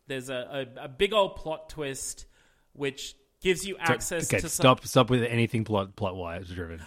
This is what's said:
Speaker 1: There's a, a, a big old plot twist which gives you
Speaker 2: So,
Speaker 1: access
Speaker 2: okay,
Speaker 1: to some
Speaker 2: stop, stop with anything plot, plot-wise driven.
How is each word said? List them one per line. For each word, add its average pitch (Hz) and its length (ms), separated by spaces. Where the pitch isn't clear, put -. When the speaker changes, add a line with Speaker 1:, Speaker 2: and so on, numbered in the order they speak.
Speaker 1:
There's 131 220
a, 131 360
a, 131 60
a 147 40
big 185 240
old 202 240
plot 156 340
twist 139 560
which 139 400
gives 185 260
you 190 80
Speaker 2:
So, 165 180
Speaker 1:
access 160 400
Speaker 2:
okay, 104 80
Speaker 1:
to 87 80
some - 140
Speaker 2:
stop, 127 240
stop 127 240
with 123 140
anything 117 400
plot, 101 320
plot-wise 87 540
driven. 82 360